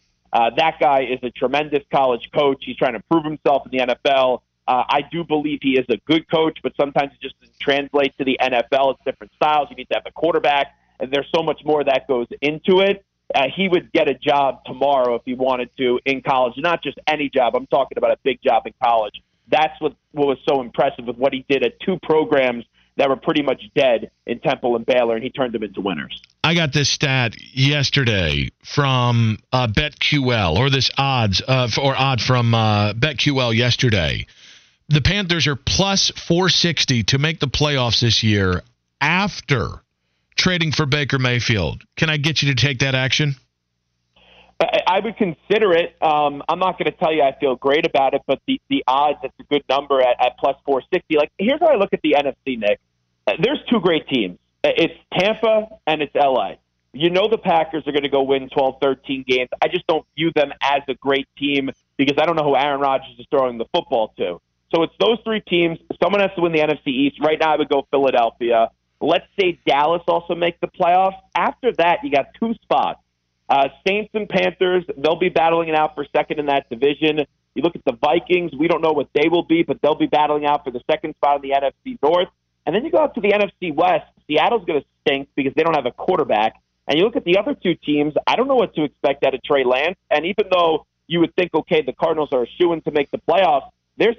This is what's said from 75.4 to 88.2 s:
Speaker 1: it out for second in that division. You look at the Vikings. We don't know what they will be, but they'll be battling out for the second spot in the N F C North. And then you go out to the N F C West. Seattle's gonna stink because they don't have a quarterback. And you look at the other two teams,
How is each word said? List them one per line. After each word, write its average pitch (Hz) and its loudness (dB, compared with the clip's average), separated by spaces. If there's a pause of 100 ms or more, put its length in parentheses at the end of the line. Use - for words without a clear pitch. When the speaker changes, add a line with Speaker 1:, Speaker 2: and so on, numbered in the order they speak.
Speaker 1:
it 156 0
out 156 2
for - -8
second 151 -2
in 147 -4
that 139 -2
division. 147 0 (340)
You 131 -6
look 170 0
at - -10
the 135 -2
Vikings. 170 0
We 156 0
don't 165 0
know 160 2
what 143 -4
they 151 2
will 175 0
be, 165 2
but 135 -4
they'll 147 2
be 156 -2
battling 147 0
out 147 0
for 135 -10
the 120 -10
second 156 -4
spot 143 2
in 143 -4
the 135 -4
N 139 2
F 131 -2 (100)
C 127 -12
North. 175 2 (360)
And 147 -4
then 220 0
you 320 -6
go 330 0
out 302 2
to 220 -8
the 196 2
N 208 2
F 196 -4
C 180 -6
West. 160 0 (180)
Seattle's 170 0
gonna 160 -2 (200)
stink 139 -2
because 131 -2
they 156 2
don't 165 2
have 139 0
a 120 -4
quarterback. 120 0 (320)
And 147 0
you 175 4
look 233 0
at 277 -6
the 170 2
other 214 -2
two 170 -2
teams, 147 -2 (100)